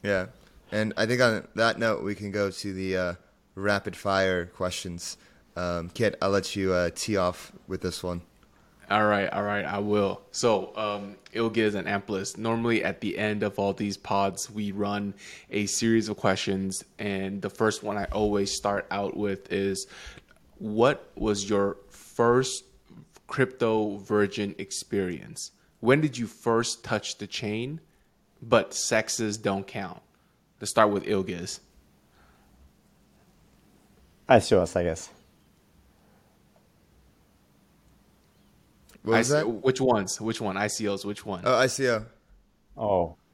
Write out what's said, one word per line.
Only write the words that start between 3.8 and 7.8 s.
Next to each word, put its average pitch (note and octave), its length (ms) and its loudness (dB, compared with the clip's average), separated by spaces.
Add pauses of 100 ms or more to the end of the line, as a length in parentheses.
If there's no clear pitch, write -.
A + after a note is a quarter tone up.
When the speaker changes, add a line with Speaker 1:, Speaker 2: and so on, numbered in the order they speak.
Speaker 1:
fire F#2+ 500 2
questions. F2+ 720 -6 (400)
Um, F2 340 -4
Kit, G#2+ 320 0
I'll G2 80 2
let G2 260 0
you, F#2+ 160 2
uh, F2 220 2
tee - 220 -2
off F2+ 360 0 (140)
with F#2 140 -6